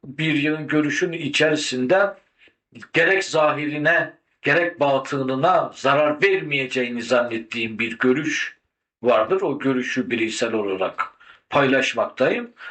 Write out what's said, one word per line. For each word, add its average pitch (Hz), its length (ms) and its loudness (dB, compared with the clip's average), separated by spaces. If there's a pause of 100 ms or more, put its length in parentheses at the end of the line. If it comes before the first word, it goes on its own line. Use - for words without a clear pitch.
bir 147 300 -2
yığın 151 320 0
görüşün 151 460 0
içerisinde 151 1000 0 (800)
gerek 185 320 2
zahirine 151 880 0 (300)
gerek 170 380 0
batınına 135 920 2
zarar 151 480 2
vermeyeceğini 131 800 0
zannettiğim 113 760 -2
bir 113 200 -6
görüş 147 600 0 (440)
vardır. 117 380 2
O 151 180 -2
görüşü 127 520 -2
bireysel 110 420 -2
olarak 95 600 -4 (380)
paylaşmaktayım. 135 1000 0 (200)